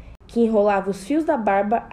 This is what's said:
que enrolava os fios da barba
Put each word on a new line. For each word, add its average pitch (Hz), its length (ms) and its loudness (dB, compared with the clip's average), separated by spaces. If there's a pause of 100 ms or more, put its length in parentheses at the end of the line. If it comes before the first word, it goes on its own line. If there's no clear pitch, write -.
(280)
que 233 140 -2
enrolava 202 500 2
os 190 120 -10
fios 311 220 -2
da 320 100 0
barba 208 580 0